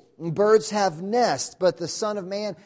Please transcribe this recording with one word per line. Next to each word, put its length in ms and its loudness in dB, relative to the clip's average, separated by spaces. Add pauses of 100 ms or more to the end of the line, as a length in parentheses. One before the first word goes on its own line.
(200)
and 140 -4
birds 380 4
have 300 0
nests, 560 0
but 200 2
the 100 -6
Son 300 -4
of 80 -8
Man 300 -6 (100)